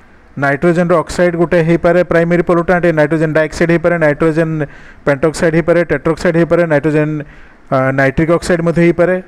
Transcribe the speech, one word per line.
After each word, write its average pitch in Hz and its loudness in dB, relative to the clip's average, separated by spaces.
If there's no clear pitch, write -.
ନାଇଟ୍ରୋଜେନ୍ର 165 0
ଅକ୍ସାଇଡ୍ 175 0
ଗୋଟେ 165 0
ହେଇପାରେ 170 2
ପ୍ରାଇମେରୀ 170 0
ପଲ୍ୟୁଟାଣ୍ଟ, 175 0
ଏ 170 4
ନାଇଟ୍ରୋଜେନ୍ 156 0
ଡାଇଅକ୍ସାଇଡ୍ 156 0
ହେଇପାରେ, 170 0
ନାଇଟ୍ରୋଜେନ୍ 160 0
ପେଣ୍ଟଅକ୍ସାଇଡ୍ 156 0
ହେଇପାରେ, 170 2
ଟେଟ୍ରୋକ୍ସାଇଡ୍ 160 -2
ହେଇପାରେ, 170 2
ନାଇଟ୍ରୋଜେନ୍, 151 0
ଆ, 139 0
ନାଇଟ୍ରିକ୍ 139 0
ଅକ୍ସାଇଡ୍ 170 0
ମଧ୍ୟ 165 -2
ହେଇପାରେ। 170 2